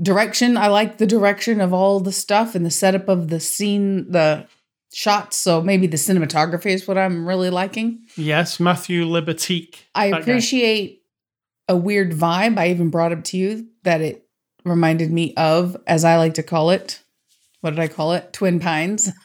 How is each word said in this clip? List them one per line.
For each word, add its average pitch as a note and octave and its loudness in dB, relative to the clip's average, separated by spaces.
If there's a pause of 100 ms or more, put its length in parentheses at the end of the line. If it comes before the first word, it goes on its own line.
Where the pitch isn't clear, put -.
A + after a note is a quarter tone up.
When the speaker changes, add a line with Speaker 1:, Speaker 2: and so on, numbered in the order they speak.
Speaker 1:
direction, G#3+ 2
I G#3 2
like G#3+ 2
the A3 2
direction G3+ 2
of F#3 2
all G3 4
the F#3+ -4
stuff A3 0
and F3 0
the E3+ 0
setup F#3+ 0
of F3+ 0
the E3 -2
scene, G3+ -2
the D#3 2 (480)
shots, - -2
so E3 0
maybe F#3 2
the D#3+ -2
cinematography E3 0
is F#3+ -2
what F#3+ -2
I'm F3+ -2
really F#3 -2
liking. G3 -4 (140)
Speaker 2:
Yes, D#3 0
Matthew F3 0
Libatique, E3 -4 (180)
Speaker 1:
I G3+ 0
Speaker 2:
that F#3+ 0
guy. D#3+ -2
Speaker 1:
appreciate A#3 0 (640)
a F#3 2
weird F#3+ 0
vibe. F3 0
I F3 2
even F3 0
brought E3 0
up E3 -8
to - -6
you G#3+ -4 (160)
that E3 0
it - -8 (400)
reminded E3 0
me E3 -2
of, E3 0
as E3 2
I E3 6
like E3 2
to D#3+ -6
call D#3+ -2
it, - -4 (600)
what E3 -4
did D3+ -6
I E3 -2
call D#3 -2
it? - -6
Twin F3 0
Pines. F3 -2 (140)